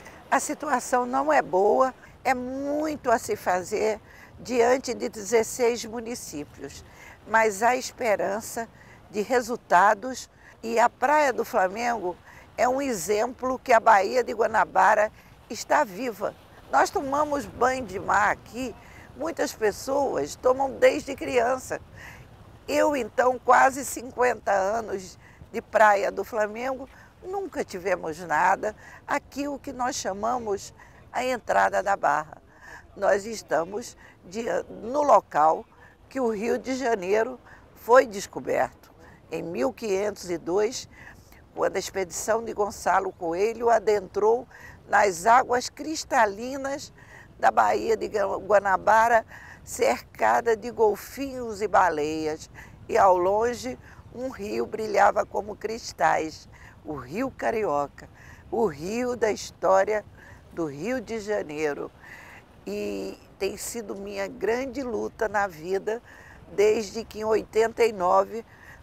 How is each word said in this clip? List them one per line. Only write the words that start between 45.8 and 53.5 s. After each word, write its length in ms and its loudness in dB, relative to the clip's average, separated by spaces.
da 100 4
Baía 480 2
de 100 -6
Gua-, 300 -2
Guanabara, 880 4
cercada 920 0
de 140 -10
golfinhos 920 -2
e 60 -2
baleias, 840 -2
e 100 0
ao 200 6
longe 600 -2